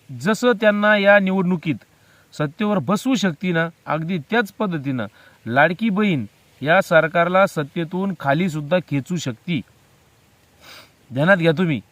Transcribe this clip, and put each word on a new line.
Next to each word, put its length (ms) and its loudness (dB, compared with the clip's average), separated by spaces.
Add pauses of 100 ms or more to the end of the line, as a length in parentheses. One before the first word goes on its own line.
(200)
जसं 320 0 (100)
त्यांना 360 2
या 220 6
निवडणुकीत 560 0 (580)
सत्तेवर 440 -4
बसवू 380 -2
शकते 360 -2
ना, 180 0 (160)
अगदी 320 -4
त्याच 360 -4
पद्धतीनं 520 -4 (400)
लाडकी 440 2
बहीण 360 0 (360)
या 200 2
सरकारला 640 2
सत्तेतून 720 -6
खालीसुद्धा 580 -2 (120)
खेचू 260 -4
शकते. 460 -6 (1500)
ध्यानात 240 2
घ्या 140 2
तुम्ही, 300 -2 (100)